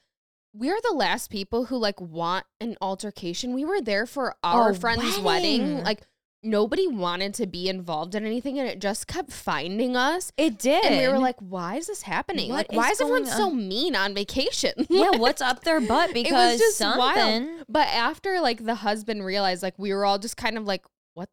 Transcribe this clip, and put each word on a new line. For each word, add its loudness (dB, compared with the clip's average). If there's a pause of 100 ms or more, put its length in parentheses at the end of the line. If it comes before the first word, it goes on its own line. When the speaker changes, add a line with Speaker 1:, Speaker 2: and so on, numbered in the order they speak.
(520)
Speaker 1:
we -4
are 0
the 0
last 0
people -4
who, -4
like, -2
want -4 (160)
an -8
altercation. -6
We -2
were 0
there 0
for -4
our 4
Speaker 2:
A 2
Speaker 1:
friend's 0
Speaker 2:
wedding. 2
Speaker 1:
wedding. -2
Like, -2 (400)
nobody 2
wanted -2
to -2
be -4
involved -4
in -2
anything, -4
and -2
it -8
just -4
kept -6
finding -2
us. 0
Speaker 2:
It 0
Speaker 1:
And 4
we 4
were 4
Speaker 2:
did. 4
Speaker 1:
like, 2
"Why -6
is -6
this -10
happening? -4
Speaker 2:
What -2
Speaker 1:
Like, -8
why 4
Speaker 2:
is 2
Speaker 1:
is -2
everyone 2
Speaker 2:
going -4
Speaker 1:
so 4
Speaker 2:
on? -2
Speaker 1:
mean 0
on 0
vacation?" -2
<laughs> 0
Speaker 2:
Yeah, 6
Speaker 1:
Like, 4
Speaker 2:
what's 2
up -2
their 2
butt? 2
Speaker 1:
it -8
was 0
Speaker 2:
Because 4
Speaker 1:
just 4
wild. 0 (200)
Speaker 2:
something. 0
Speaker 1:
But 2
after, 0
like, 0
the -2
husband -2
realized, 0
like, -6
we -2
were 0
all 2
just -8
kind -2
of -6
like, -2 (300)
"What -12